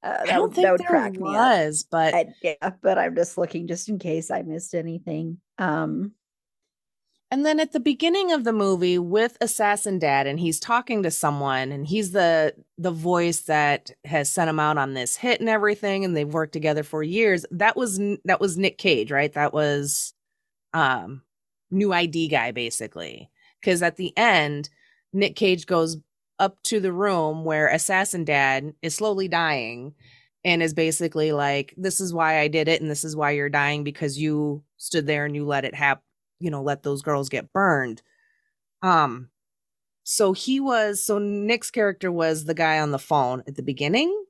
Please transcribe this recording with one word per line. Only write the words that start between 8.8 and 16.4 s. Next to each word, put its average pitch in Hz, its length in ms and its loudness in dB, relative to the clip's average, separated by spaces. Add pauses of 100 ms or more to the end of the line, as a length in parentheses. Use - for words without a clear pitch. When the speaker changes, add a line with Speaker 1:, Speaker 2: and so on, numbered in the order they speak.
Speaker 2:
with 202 420 0
Assassin 208 580 0
Dad, 139 280 2
and 139 120 -2
he's 165 220 -2
talking 240 440 0
to 165 60 2
someone, 139 640 0
and 143 140 -6
he's 185 260 -2
the, 165 420 4 (220)
the 180 140 -2
voice 170 520 0
that 147 500 0 (120)
has 143 240 0
sent 165 220 0
him 156 100 0
out 151 160 2
on 135 160 -2
this 127 240 -4
hit 247 240 0
and 226 80 -2
everything, 208 560 0
and 180 100 0
they've 147 180 0
worked 160 200 -2